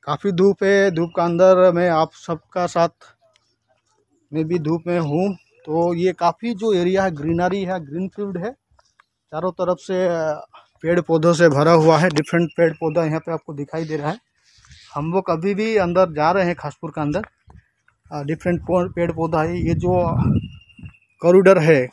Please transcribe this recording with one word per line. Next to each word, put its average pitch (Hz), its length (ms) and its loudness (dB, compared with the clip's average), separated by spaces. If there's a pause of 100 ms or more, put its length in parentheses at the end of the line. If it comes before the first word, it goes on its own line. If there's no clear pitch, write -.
काफ़ी - 280 -4
धूप 185 320 0
है, 196 280 2
धूप 170 240 -4
का 175 100 0
अंदर 185 460 6
मैं 175 180 0
आप 160 240 0
सबका - 540 -8
साथ, 170 220 0 (1400)
मैं 156 120 -2
भी 170 140 -2
धूप 160 280 -4
में 175 120 -2
हूँ। 170 360 -2 (300)
तो 170 280 0
ये 175 200 0
काफ़ी 180 400 -2
जो 214 200 -2
area 185 300 0
है, 185 80 -2
greenery 170 520 -2
है, 180 220 -6
green 165 220 -8
field 196 300 -10
है, 202 140 -8 (800)
चारों 165 200 -6
तरफ 175 280 -2
से, 185 280 -2
अ, 160 380 -4 (360)
पेड़ 175 200 0
पौधों 165 320 2
से 165 160 6
भरा 151 220 4
हुआ 160 260 6
है, 175 120 2
Different 156 480 -2
पेड़ 165 160 2
पौधा 160 300 -2
यहाँ 156 160 -4
पे 170 120 -10
आपको 160 220 -10
दिखाई 147 320 -8
दे 156 120 -8
रहा 147 120 -6
है। 214 100 -8 (760)
हम 151 200 -6
लोग 190 160 -2
अभी 170 240 -2
भी 214 240 -2
अंदर 180 360 0
जा 151 180 0
रहे 185 140 0
हैं, 175 100 -2
खासपुर 156 360 -12
का 160 100 -8
अंदर, 151 200 -2 (880)
अ, 147 120 -10
different 165 380 -4
पौ-, 180 340 -2
पेड़ 175 160 -2
पौधा 160 300 -2
है। 170 260 -4
ये 165 60 0
जो 175 440 0 (1040)
corridor 185 380 6
है 151 340 4